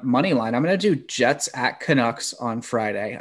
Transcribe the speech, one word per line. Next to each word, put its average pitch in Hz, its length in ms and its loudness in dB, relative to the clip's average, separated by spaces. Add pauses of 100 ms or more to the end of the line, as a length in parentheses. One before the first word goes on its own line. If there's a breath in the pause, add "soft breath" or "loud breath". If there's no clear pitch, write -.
money 135 320 2
line, 113 220 2
I'm 127 80 2
gonna 180 120 2
do 196 200 2
Jets 127 580 0
at 127 260 -2
Canucks 120 540 0
on 117 280 -4
Friday. 107 600 -4